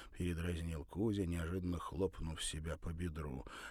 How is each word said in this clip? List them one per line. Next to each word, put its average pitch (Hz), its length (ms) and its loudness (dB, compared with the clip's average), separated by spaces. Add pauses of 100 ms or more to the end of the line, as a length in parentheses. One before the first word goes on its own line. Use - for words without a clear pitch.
(180)
передразнил 82 680 0
Кузя, 101 400 2
неожиданно 85 520 2
хлопнув 80 640 0
себя 78 340 -2
по 85 160 -2
бедру. 76 520 -2 (260)